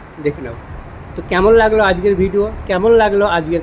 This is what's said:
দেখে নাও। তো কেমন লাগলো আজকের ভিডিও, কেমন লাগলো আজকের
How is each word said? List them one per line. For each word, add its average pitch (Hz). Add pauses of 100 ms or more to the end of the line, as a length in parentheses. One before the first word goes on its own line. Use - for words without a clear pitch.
(240)
দেখে 147
নাও। 117 (580)
তো - (100)
কেমন 190 (100)
লাগলো 214
আজকের 185
ভিডিও, 196 (240)
কেমন 196 (120)
লাগলো 202 (140)
আজকের 165